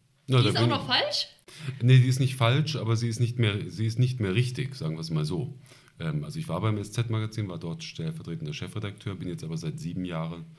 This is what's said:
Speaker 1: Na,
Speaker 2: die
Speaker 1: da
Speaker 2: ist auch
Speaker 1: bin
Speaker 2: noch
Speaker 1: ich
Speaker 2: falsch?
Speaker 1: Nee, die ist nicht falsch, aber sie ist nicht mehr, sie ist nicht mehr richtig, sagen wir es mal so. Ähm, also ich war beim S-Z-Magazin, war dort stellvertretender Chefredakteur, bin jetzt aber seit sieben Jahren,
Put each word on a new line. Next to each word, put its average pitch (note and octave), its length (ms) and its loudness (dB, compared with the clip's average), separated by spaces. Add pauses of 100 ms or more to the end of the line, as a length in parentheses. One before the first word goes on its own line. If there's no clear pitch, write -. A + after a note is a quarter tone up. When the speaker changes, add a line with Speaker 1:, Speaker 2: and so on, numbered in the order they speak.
(260)
Speaker 1:
Na, C3 120 4
Speaker 2:
die A#2 60 8
Speaker 1:
da G#2 60 4
Speaker 2:
ist - 60 2
auch - 40 4
Speaker 1:
bin A#2+ 100 6
Speaker 2:
noch C#4 120 0
Speaker 1:
ich B3+ 120 -2
Speaker 2:
falsch? C#5+ 340 0 (540)
Speaker 1:
Nee, B2+ 160 10
die B2 100 8
ist C3 120 2
nicht B2+ 160 2
falsch, C3 400 2
aber A2 200 0
sie A#2 120 0
ist A2 120 -2
nicht A#2 180 0
mehr, G#2 320 2
sie G2 160 -2
ist A2+ 120 -2
nicht B2+ 220 2
mehr F#2+ 140 2
richtig, G#2+ 400 0
sagen D#2+ 220 -4
wir D#2+ 40 -6
es E2 100 -6
mal D#2 140 0
so. - 340 -4 (400)
Ähm, D2+ 260 -4
also D2+ 140 -10
ich D#2+ 100 -6
war E2 120 -2
beim G#2+ 160 0
S-Z-Magazin, A2 720 -2
war F2 100 -8
dort E2 260 -8
stellvertretender D#2+ 680 -8
Chefredakteur, G2 600 -8
bin F2+ 140 -8
jetzt E2 160 -6
aber D#2+ 120 -6
seit D#2+ 240 -6
sieben F2 240 -6
Jahren, E2 400 -6 (140)